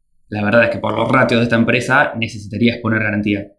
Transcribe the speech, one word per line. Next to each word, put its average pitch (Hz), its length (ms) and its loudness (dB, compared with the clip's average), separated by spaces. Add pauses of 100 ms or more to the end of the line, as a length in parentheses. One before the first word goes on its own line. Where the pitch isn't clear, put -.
(280)
la 107 140 -6
verdad 113 220 4
es 113 60 0
que 110 80 -6
por 107 180 -4
los 113 140 0
ratios 123 300 2
de 117 40 2
esta 117 120 0
empresa 123 640 2
necesitarías 110 600 -2
poner 110 240 -2
garantía". 104 560 -2